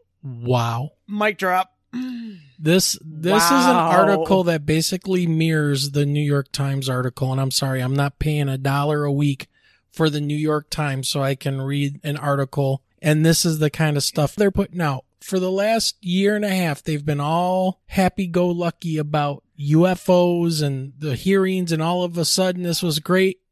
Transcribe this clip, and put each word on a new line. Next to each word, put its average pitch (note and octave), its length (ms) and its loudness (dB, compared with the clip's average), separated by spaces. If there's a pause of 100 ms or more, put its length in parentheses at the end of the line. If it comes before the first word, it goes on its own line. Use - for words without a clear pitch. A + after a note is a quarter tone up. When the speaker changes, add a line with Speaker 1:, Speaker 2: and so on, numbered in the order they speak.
(220)
Speaker 1:
Wow. A#2+ 680 -2 (160)
Speaker 2:
Mic G#3 300 -2
drop. F#3 340 0 (840)
Speaker 1:
This, E3+ 440 0
this D#3+ 420 0
is E3+ 60 4
an F3 260 6
Speaker 2:
Wow. E3 140 2
Speaker 1:
article F#3+ 540 4
that D#3+ 220 0
basically F3 600 0
mirrors D3+ 680 0
the C#3+ 120 2
New D3 180 0
York C#3+ 300 0
Times C#3 360 -2
article, B2+ 440 -2
and C3 80 0
I'm C3+ 100 0
sorry, C3 300 -2
I'm B2+ 160 -2
not C#3+ 220 -2
paying D3 300 0
a C3+ 100 -4
dollar C#3+ 460 0
a C#3+ 80 0
week C#3+ 360 -2 (420)
for D#3 200 0
the D3 100 -4
New D3 160 -4
York D3+ 340 -2
Times C3+ 380 -4
so C#3 140 -2
I C#3 120 -2
can C3+ 280 -4
read C#3+ 420 -4
an D3 140 -4
article, C#3 640 -2 (180)
and D3+ 240 2
this E3 200 4
is D#3+ 140 0
the D3+ 120 2
kind D3+ 260 0
of C#3 60 0
stuff - 340 -2
they're G3+ 140 2
putting F#3+ 320 -4
out. C#3 220 -4 (160)
For - 200 -4
the F#3 100 -2
last G#3+ 540 0
year G3 320 2
and G#3 80 -2
a G3 100 -2
half, E3+ 280 -2
they've D3 220 -4
been D3 160 -2
all F3+ 680 0
happy-go-lucky F3 1120 0
about D3 440 -2 (140)
U D3+ 300 4
F F3+ 240 -2
Os F3 500 2
and C3+ 380 -4
the C#3+ 180 -4
hearings, F#3+ 560 0
and D#3+ 100 0
all F3+ 220 0
of F3 140 -4
a E3 60 0
sudden F3+ 400 0
this E3+ 180 -2
was D#3 180 -2
great, F#3 400 2 (120)